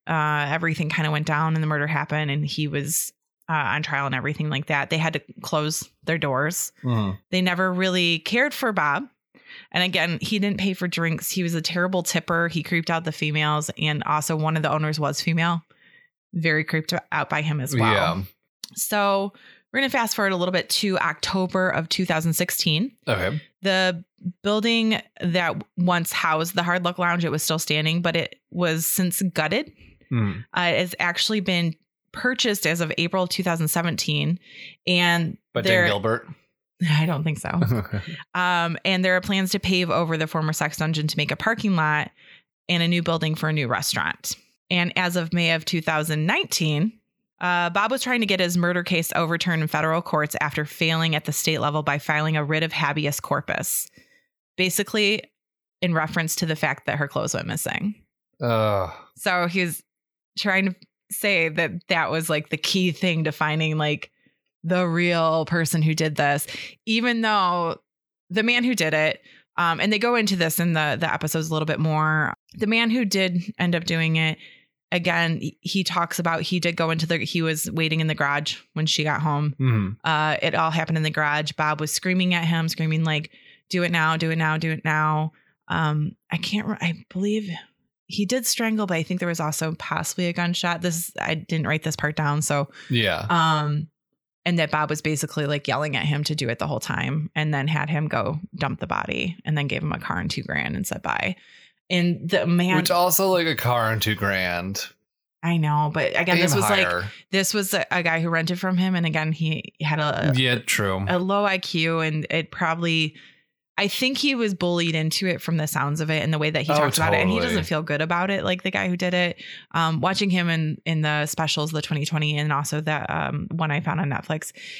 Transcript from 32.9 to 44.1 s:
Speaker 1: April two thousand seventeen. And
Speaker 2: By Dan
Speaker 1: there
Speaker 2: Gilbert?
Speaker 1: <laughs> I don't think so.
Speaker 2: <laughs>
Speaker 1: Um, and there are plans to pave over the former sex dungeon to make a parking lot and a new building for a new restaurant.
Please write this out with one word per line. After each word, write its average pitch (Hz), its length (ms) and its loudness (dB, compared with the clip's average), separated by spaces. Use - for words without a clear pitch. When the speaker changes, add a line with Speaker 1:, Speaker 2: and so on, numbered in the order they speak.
Speaker 1:
April 180 280 2
two - 160 -4
thousand 165 240 0
seventeen. 160 720 0
And 175 500 2
Speaker 2:
By - 100 0
Dan 185 100 4
Speaker 1:
there 180 160 4
Speaker 2:
Gilbert? 110 400 0
Speaker 1:
<laughs> - 320 -4
I 151 140 4
don't 156 200 0
think 156 160 -2
so. - 100 -6
Speaker 2:
<laughs> 110 500 0
Speaker 1:
Um, 175 480 2
and 185 200 2
there 185 120 4
are 185 40 2
plans 190 320 0
to 202 60 2
pave 180 320 2
over 165 260 2
the 156 120 0
former 156 240 0
sex 151 240 -2
dungeon 156 320 0
to - 80 -4
make 147 160 0
a - 40 -4
parking 214 400 0
lot 151 340 0
and 175 140 2
a 170 60 2
new 175 140 2
building 160 320 0
for 156 140 -2
a 156 40 0
new 147 160 0
restaurant. - 680 -2